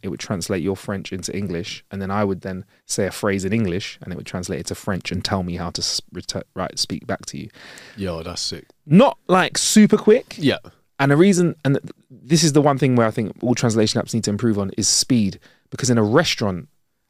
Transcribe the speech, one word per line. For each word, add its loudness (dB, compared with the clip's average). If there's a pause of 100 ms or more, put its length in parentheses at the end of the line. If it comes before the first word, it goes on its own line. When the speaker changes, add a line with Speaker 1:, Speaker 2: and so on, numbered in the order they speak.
Speaker 1:
it -8
would -8
translate -4
your -2
French -10
into -10
English, -8
and -8
then -6
I 0
would -2
then -10 (200)
say -2
a -4
phrase -2
in -2
English, -4
and -12
it -10
would -14
translate -8
it -10
to -8
French -6
and -6
tell -2
me -6
how -8
to -8
s-, -4 (120)
retu-, -10 (100)
right, -6
speak -6
back -6
to -12
you. -12 (480)
Speaker 2:
Yo, -6
that's -10
sick. -8 (200)
Speaker 1:
Not, 6 (100)
like, 2
super 6
quick. 2
Speaker 2:
Yeah. 0 (400)
Speaker 1:
And 4
the 6
reason, 6 (100)
and 2
th-, -18 (160)
this 2
is 4
the 6
one 4
thing 2
where 6
I 0
think -4
all 0
translation 2
apps -6
need -2
to -2
improve 0
on, -2
is -2
speed. 0 (320)
Because -4
in 4
a 4
restaurant, 0 (420)